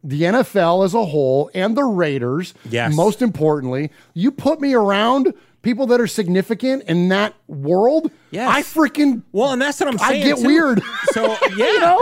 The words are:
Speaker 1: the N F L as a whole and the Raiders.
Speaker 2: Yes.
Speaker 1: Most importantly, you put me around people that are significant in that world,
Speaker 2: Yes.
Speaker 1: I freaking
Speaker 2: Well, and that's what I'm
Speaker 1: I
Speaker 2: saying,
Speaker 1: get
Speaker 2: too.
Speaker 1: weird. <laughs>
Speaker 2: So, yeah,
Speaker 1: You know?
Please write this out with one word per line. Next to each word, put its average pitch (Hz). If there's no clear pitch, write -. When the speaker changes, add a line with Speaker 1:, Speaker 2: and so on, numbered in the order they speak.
Speaker 1:
the 147
N 185
F 254
L 180
as 190
a 226
whole 143
and 208
the 285
Raiders. 156
Speaker 2:
Yes. 120
Speaker 1:
Most 202
importantly, 151
you 190
put 311
me 277
around 233
people 247
that 240
are 220
significant 214
in 175
that 202
world, 190
Speaker 2:
Yes. 233
Speaker 1:
I 285
freaking 294
Speaker 2:
Well, 254
and 254
that's 285
what 294
I'm 220
Speaker 1:
I 247
Speaker 2:
saying, -
Speaker 1:
get 277
Speaker 2:
too. 240
Speaker 1:
weird. 294
<laughs> -
Speaker 2:
So, 220
yeah, 220
Speaker 1:
You 427
know? 349